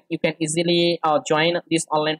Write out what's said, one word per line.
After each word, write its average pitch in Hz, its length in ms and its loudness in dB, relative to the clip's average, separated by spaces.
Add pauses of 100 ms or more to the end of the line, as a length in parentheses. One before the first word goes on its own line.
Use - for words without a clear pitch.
you 165 100 -6
can 165 220 0
easily, 170 640 0
uh, 151 240 2
join 165 420 2
this 160 220 0
online 156 280 -2